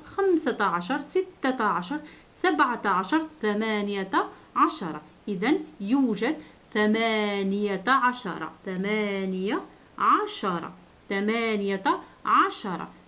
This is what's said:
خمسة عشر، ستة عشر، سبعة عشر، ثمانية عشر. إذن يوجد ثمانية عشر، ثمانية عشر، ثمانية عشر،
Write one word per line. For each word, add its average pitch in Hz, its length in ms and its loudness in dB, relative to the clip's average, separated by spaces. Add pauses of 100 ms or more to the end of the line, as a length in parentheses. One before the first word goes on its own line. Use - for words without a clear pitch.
خمسة 330 600 2
عشر، 185 360 0
ستة 262 640 -2
عشر، 196 360 0 (420)
سبعة 285 420 2
عشر، 202 420 2 (160)
ثمانية 208 840 0 (320)
عشر. 175 440 0 (280)
إذن 214 300 2 (220)
يوجد 233 560 2 (380)
ثمانية 208 1120 2
عشر، 208 600 0 (140)
ثمانية 196 960 -2 (380)
عشر، 202 720 0 (380)
ثمانية 202 760 0 (400)
عشر، 220 640 0 (180)